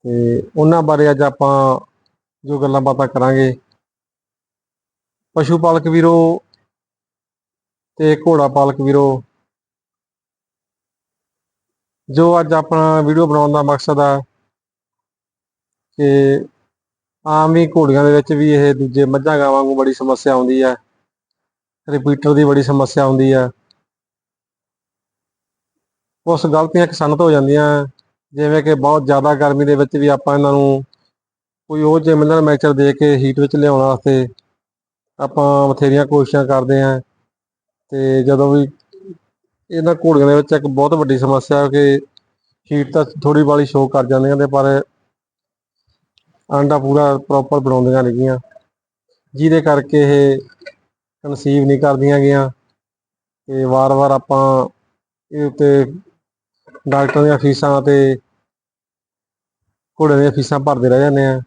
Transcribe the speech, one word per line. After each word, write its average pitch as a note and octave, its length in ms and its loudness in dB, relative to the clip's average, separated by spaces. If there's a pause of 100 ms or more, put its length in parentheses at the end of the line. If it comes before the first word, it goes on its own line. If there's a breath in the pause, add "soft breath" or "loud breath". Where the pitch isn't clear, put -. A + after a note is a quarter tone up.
ਤੇ A#2+ 440 -2
ਉਹਨਾਂ D#3 340 0
ਬਾਰੇ D3+ 280 2
ਅੱਜ C#3 120 0
ਆਪਾਂ C#3 580 0 (640)
ਜੋ C#3+ 140 -6
ਗੱਲਾਂ C3+ 220 -2
ਬਾਤਾਂ C3+ 280 -2
ਕਰਾਂਗੇ। C3 460 0 (1800)
ਪਸ਼ੂ D#3+ 220 0
ਪਾਲਕ E3 300 0
ਵੀਰੋ E3 520 2 (1600)
ਤੇ D#3 200 2
ਘੋੜਾ D#3 300 2
ਪਾਲਕ C#3 320 0
ਵੀਰੋ, C#3 420 0 (2750)
ਜੋ E3+ 320 2
ਅੱਜ D#3 140 -4
ਆਪਣਾ D#3 460 0
ਵੀਡੀਓ D#3 260 0
ਬਣਾਉਣ D3 260 0
ਦਾ D3 120 0
ਮਕਸਦ C#3+ 360 -2
ਆ C#3 180 0 (1800)
ਕਿ C#3 460 2 (840)
ਆਮ D#3 300 0
ਹੀ E3+ 120 2
ਘੋੜੀਆਂ D3 360 2
ਦੇ D3 80 4
ਵਿੱਚ D3 200 0
ਵੀ D3+ 180 0
ਇਹ C#3+ 240 2
ਦੂਜੇ C3+ 300 -2
ਮੱਝਾਂ C#3 340 -2
ਗਾਵਾਂ C#3 160 0
ਵਾਂਗੂ C3+ 220 0
ਬੜੀ C3 180 0
ਸਮੱਸਿਆ C3 380 -2
ਆਉਂਦੀ C3 300 0
ਹੈ, B2+ 120 0 (1120)
ਰਿਪੀਟਰ C#3+ 460 -2
ਦੀ D3+ 100 4
ਬੜੀ C#3+ 180 2
ਸਮੱਸਿਆ C#3 420 -2
ਆਉਂਦੀ C3+ 280 2
ਹੈ। B2+ 160 0 (2750)
ਕੁਛ E3 200 -2
ਗਲਤੀਆਂ D#3+ 400 0
ਕਿਸਾਨਾਂ D3+ 300 -4
ਤੋਂ E3+ 100 0
ਹੋ D#3+ 40 4
ਜਾਂਦੀਆਂ, D3 560 0 (480)
ਜਿਵੇਂ D3+ 280 -2
ਕਿ D3+ 140 0
ਬਹੁਤ C#3+ 280 0
ਜ਼ਿਆਦਾ C#3 320 0
ਗਰਮੀ C#3+ 280 0
ਦੇ D3 120 2
ਵਿੱਚ C#3 200 -2
ਵੀ C#3+ 120 0
ਆਪਾਂ C#3+ 260 -2
ਇਹਨਾਂ C#3+ 180 0
ਨੂੰ C#3 320 0 (880)
ਕੋਈ D3+ 120 -4
ਉਹ D#3 180 2
ਜਿਹੇ D#3 160 2
ਮਿਨਰਲ D#3 260 2
ਮਿਕਸਚਰ D3+ 320 0
ਦੇ C#3 180 2
ਕੇ C#3+ 240 0
ਹੀਟ C3+ 240 -2
ਵਿੱਚ C#3+ 160 -2
ਲਿਆਉਣ C#3+ 240 2
ਵਾਸਤੇ C3 460 0 (920)
ਆਪਾਂ C#3 500 0
ਬਥੇਰੀਆਂ C3+ 380 0
ਕੋਸ਼ਿਸ਼ਾਂ C#3+ 400 0
ਕਰਦੇ C3+ 360 0
ਹਾਂ। C3 180 -2 (920)
ਤੇ C3+ 320 0
ਜਦੋਂ C#3 280 2
ਵੀ C#3+ 160 0 (1000)
ਇਹਨਾਂ E3 260 -2
ਘੋੜੀਆਂ D#3 300 2
ਦੇ C#3+ 80 4
ਵਿੱਚ D3 180 0
ਇੱਕ D3 140 -2
ਬਹੁਤ C#3+ 280 0
ਵੱਡੀ C3+ 240 0
ਸਮੱਸਿਆ C#3 500 0
ਕਿ C#3 320 2 (680)
ਹੀਟ C#3+ 220 -4
ਤਾਂ D#3 120 0 (180)
ਥੋੜ੍ਹੀ D3 200 2
ਬਾਹਲੀ D3 240 2
ਸ਼ੋ C#3 220 0
ਕਰ C3+ 180 -2
ਜਾਂਦੀਆਂ C3+ 300 0
ਨੇ, C#3 100 -2
ਪਰ C#3 360 0 (1700)
ਆਂਡਾ C#3+ 280 0
ਪੂਰਾ C#3 400 0
ਪ੍ਰੋਪਰ C#3 420 -2
ਬਣਾਉਂਦੀਆਂ C3 420 0
ਨਹੀਂ A#2+ 120 -2
ਗੀਆਂ, B2+ 240 -2 (960)
ਜਿਹਦੇ D#3 280 0
ਕਰਕੇ D3 380 0
ਇਹ C#3 400 2 (840)
ਕਨਸੀਵ C#3+ 400 -2
ਨਹੀਂ C#3 160 2
ਕਰਦੀਆਂ C#3+ 400 0
ਗੀਆਂ। C#3 280 0
ਤੇ - 1160 -14
ਵਾਰ-ਵਾਰ C3+ 440 0
ਆਪਾਂ C3+ 580 0 (640)
ਇਹ D3 140 -6
ਉੱਤੇ C#3 380 0 (1040)
ਡਾਕਟਰਾਂ C#3 360 0
ਦੀਆਂ D3 140 2
ਫੀਸਾਂ C#3 440 -2
ਤੇ C#3 340 2 (1800)
ਘੋੜਿਆਂ D3+ 200 2
ਦੀਆਂ C#3+ 140 2
ਫੀਸਾਂ C#3+ 280 -4
ਭਰਦੇ C3 280 -2
ਰਹਿ B2+ 120 4
ਜਾਂਦੇ C#3 260 0
ਆ। C3 200 -2